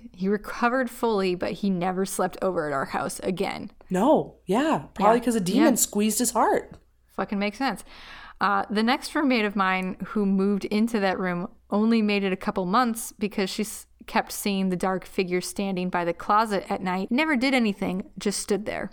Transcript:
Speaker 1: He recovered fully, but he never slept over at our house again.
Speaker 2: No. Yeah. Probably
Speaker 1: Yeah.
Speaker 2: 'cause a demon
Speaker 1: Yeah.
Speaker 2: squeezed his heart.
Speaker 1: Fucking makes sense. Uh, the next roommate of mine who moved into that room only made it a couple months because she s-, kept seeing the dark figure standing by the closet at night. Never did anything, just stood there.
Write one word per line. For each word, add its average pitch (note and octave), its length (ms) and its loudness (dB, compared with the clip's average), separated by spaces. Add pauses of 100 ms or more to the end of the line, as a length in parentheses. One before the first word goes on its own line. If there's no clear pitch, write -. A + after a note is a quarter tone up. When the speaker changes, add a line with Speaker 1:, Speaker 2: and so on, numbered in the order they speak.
(140)
Speaker 1:
He F#3 160 -2
recovered A#3+ 600 0
fully, F#3+ 460 0
but G3+ 160 -4
he G3+ 180 -2
never F#3 360 0
slept F#3 360 -4
over F3+ 260 -2
at D3 60 -4
our C3+ 120 -2
house - 340 -6
again. - 520 -4 (180)
Speaker 2:
No. F#3+ 460 2 (100)
Yeah. A#3 380 0 (100)
Probably G#3+ 260 6
Speaker 1:
Yeah. A#3+ 60 -4
Speaker 2:
'cause A#3+ 100 2
a A3+ 60 2
demon B3 320 4
Speaker 1:
Yeah. - 20 0
Speaker 2:
squeezed G#3+ 440 0
his B3 120 0
heart. - 460 2 (400)
Speaker 1:
Fucking G3+ 200 -4
makes G3+ 200 -2
sense. B3 260 -2 (560)
Uh, G3 300 2
the G#3 120 0
next B3 320 0
roommate B3+ 300 4
of G#3 140 -2
mine F#3 400 0 (140)
who G#3 140 2
moved G3 380 2
into G#3+ 380 0
that F#3+ 180 2
room F3+ 300 -2 (200)
only A3 320 4
made G#3 220 2
it F#3+ 80 0
a F#3 60 -2
couple G3+ 280 -2
months A3+ 540 0
because G3+ 300 -2
she - 140 -4
s-, - 240 -10 (180)
kept - 260 -2
seeing F#3+ 380 0
the F3+ 80 0
dark F#3 280 -2
figure F3+ 360 -2
standing F#3 480 -4
by F3 160 -2
the E3+ 80 0
closet G#3 560 2
at G3 120 -2
night. F#3+ 300 -2
Never D#4 240 2
did C4 180 2
anything, G3 640 0
just G3 220 -2
stood G#3 260 -2
there. - 280 -6